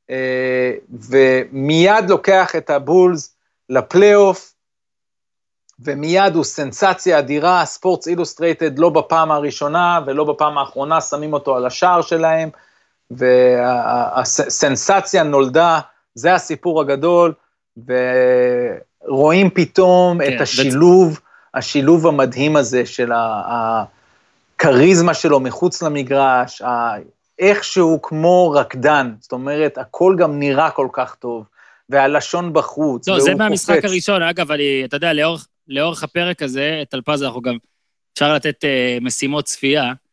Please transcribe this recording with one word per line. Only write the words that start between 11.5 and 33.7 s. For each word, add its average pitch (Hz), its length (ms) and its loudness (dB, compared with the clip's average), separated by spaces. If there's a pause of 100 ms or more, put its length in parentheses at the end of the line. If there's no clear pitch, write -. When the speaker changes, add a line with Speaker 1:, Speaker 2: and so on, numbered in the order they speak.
Speaker 1:
על 123 100 -4
השער 175 360 0
שלהם, 160 480 -2 (600)
והסנסציה 127 2000 0
נולדה, 151 580 2 (340)
זה 156 200 0
הסיפור 160 460 -2
הגדול, 160 520 2 (540)
ורואים 127 1600 0
פתאום 180 680 2
Speaker 2:
כן, 139 160 -2
Speaker 1:
את 117 60 -4
Speaker 2:
ו- - 20 -2
Speaker 1:
השילוב, 156 800 4 (340)
השילוב 151 520 2
המדהים 143 500 0
הזה 123 300 0
של 120 260 -4
ה-, 113 720 -4 (720)
הכריזמה 165 580 4
שלו 147 260 2
מחוץ 131 420 -4
למגרש, 135 800 -2
ה-, 120 320 -4 (440)
איכשהו 185 640 0
כמו 170 480 2
רקדן, 135 720 0
זאת - 120 -20
אומרת, 143 460 -4
הכל 180 400 0
גם 151 200 0
נראה 143 320 0
כל 131 220 -4
כך 127 220 -8
טוב, 117 300 -10 (440)
והלשון 147 640 -2
בחוץ, 147 560 -4
Speaker 2:
לא, 190 40 -2
Speaker 1:
והוא 156 120 2
Speaker 2:
זה 180 100 2
מהמשחק 208 400 -2